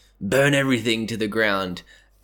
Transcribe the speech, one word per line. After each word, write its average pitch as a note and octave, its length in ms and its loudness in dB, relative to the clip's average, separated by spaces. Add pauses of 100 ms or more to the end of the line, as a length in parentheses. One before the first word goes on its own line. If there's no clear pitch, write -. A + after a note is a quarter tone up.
(220)
"Burn C3+ 320 2
everything A#2+ 540 0
to A#2 100 -6
the G#2+ 100 -2
ground." G2 540 -2 (420)